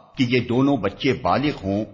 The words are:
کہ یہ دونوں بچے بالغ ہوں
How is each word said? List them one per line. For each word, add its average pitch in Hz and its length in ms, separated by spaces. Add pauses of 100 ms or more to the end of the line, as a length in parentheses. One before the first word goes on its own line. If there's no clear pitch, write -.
(180)
کہ 131 120
یہ 123 100
دونوں 131 380
بچے 104 440
بالغ 120 300 (120)
ہوں 101 300